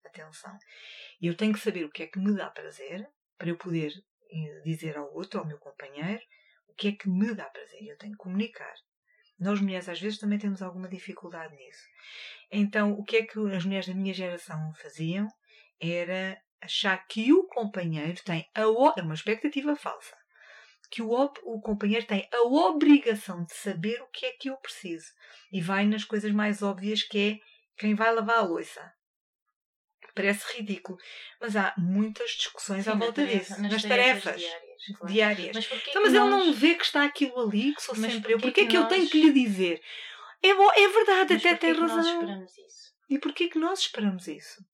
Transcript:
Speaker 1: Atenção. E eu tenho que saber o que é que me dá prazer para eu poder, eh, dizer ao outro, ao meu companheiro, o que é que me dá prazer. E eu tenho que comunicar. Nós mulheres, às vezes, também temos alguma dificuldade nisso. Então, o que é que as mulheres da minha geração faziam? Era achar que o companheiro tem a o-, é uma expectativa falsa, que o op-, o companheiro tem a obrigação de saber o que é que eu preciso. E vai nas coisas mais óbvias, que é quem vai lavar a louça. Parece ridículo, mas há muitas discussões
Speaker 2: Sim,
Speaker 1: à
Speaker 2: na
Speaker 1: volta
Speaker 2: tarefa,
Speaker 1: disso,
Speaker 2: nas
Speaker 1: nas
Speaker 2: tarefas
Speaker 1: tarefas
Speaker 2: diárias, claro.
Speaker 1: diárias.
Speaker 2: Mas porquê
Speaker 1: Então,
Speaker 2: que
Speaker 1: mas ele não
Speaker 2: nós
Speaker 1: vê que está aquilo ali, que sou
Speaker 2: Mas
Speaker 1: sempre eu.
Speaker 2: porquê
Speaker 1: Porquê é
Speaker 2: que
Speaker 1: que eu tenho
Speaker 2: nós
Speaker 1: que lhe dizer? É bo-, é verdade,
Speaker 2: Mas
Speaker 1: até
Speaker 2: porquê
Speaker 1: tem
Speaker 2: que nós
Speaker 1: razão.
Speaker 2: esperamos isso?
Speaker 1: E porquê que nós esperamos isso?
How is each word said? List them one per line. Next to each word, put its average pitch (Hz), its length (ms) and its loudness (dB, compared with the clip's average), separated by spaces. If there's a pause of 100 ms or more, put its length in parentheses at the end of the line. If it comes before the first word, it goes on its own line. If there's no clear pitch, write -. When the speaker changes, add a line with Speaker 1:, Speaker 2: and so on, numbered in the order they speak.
Speaker 1:
Atenção. 160 540 -20 (640)
E 175 80 -4
eu 170 80 -4
tenho 214 160 0
que 208 80 -2
saber 180 240 -4
o 151 60 -10
que - 120 -14
é 160 60 -10
que - 100 -10
me 202 160 2
dá 160 160 -6
prazer 156 560 -14 (320)
para 170 120 -6
eu 170 60 -4
poder, 165 360 -6 (400)
eh, 156 320 -10
dizer 160 320 -6
ao 147 180 -12
outro, 185 240 -8
ao 160 80 -8
meu 151 120 -12
companheiro, 147 640 -10 (460)
o - 60 -20
que - 140 -4
é 202 40 -2
que 196 160 -8
me 202 260 0
dá 175 100 -10
prazer. - 380 -20
E 214 80 -18
eu - 80 -20
tenho 208 140 -16
que 208 60 -18
comunicar. 190 560 -8 (640)
Nós 196 220 -2
mulheres, 185 280 -4
às 175 120 -8
vezes, 208 180 -6
também 208 200 -2
temos 196 240 -4
alguma 185 260 -10
dificuldade 170 680 -14
nisso. 135 300 -20 (680)
Então, 208 440 0
o 208 100 -10
que 220 140 0
é 220 80 -2
que 214 120 -12 (160)
as 180 100 -2
mulheres 190 220 -4
da 185 80 -8
minha 190 200 -4
geração 175 600 -8
faziam? 165 540 -6 (500)
Era 180 600 -6 (220)
achar 190 340 -2 (100)
que 226 260 2
o 370 140 6
companheiro 175 760 -4
tem 160 300 -6
a 220 120 0
o-, 247 300 6
é - 60 -6
uma 160 120 -4
expectativa 277 600 -2
falsa, - 400 -12 (720)
que 233 120 -10
o 220 80 -4
op-, 277 340 0
o 226 160 -8
companheiro 214 460 -2
tem 196 260 -2
a 240 100 2
obrigação 285 1040 4
de 165 100 -16
saber 202 460 -4
o 269 60 -18
que - 180 -14
é 254 80 -4
que - 160 -10
eu 269 80 -8
preciso. - 560 -12 (400)
E 190 80 -2
vai 190 240 0
nas 214 200 2
coisas 208 280 -2
mais 208 300 0
óbvias, 202 400 -2
que - 160 -4
é 208 200 0 (400)
quem 214 160 2
vai 226 200 2
lavar 226 240 2
a 220 40 4
louça. 170 480 -6 (1200)
Parece 202 420 -2
ridículo, 202 400 -8 (420)
mas 226 180 -6
há 196 200 0
muitas 208 540 0
discussões - 540 -6
Speaker 2:
Sim, 220 60 -2
Speaker 1:
à 220 40 2
Speaker 2:
na 208 60 2
Speaker 1:
volta 233 220 0
Speaker 2:
tarefa, 240 160 2
Speaker 1:
disso, 196 240 -6
Speaker 2:
nas 202 100 0
Speaker 1:
nas 214 100 0
Speaker 2:
tarefas 247 420 4
Speaker 1:
tarefas 175 160 -4
Speaker 2:
diárias, 170 420 -12 (160)
claro. 185 160 -8
Speaker 1:
diárias. 214 420 0
Speaker 2:
Mas 226 100 -4
porquê - 240 -8
Speaker 1:
Então, 392 120 0
Speaker 2:
que 415 60 6
Speaker 1:
mas - 60 6
ele 415 160 6
não 392 160 4
Speaker 2:
nós 294 120 4
Speaker 1:
vê 311 160 6
que 339 100 -4
está 285 200 2
aquilo 277 360 -2
ali, 226 340 0
que - 80 -12
sou 254 160 -6
Speaker 2:
Mas 226 140 -2
Speaker 1:
sempre 220 200 -2
eu. 226 60 4
Speaker 2:
porquê 247 100 0
Speaker 1:
Porquê - 120 4
é 415 40 8
Speaker 2:
que 226 60 0
Speaker 1:
que - 80 4
eu 339 100 4
tenho 370 140 4
Speaker 2:
nós 294 100 2
Speaker 1:
que 311 80 6
lhe 311 120 12
dizer? 185 500 2 (600)
É 381 120 6
bo-, 392 180 8
é 403 160 8
verdade, 381 460 6
Speaker 2:
Mas - 100 0
Speaker 1:
até 349 60 6
Speaker 2:
porquê 339 60 4 (100)
Speaker 1:
tem 330 80 4
Speaker 2:
que 311 60 0
nós 339 100 2
Speaker 1:
razão. 339 220 2 (100)
Speaker 2:
esperamos 190 360 -10
isso? - 360 -20 (160)
Speaker 1:
E 277 80 0
porquê 320 300 -2
que 339 100 -4
nós 359 220 -2
esperamos 190 480 -4
isso? - 460 -16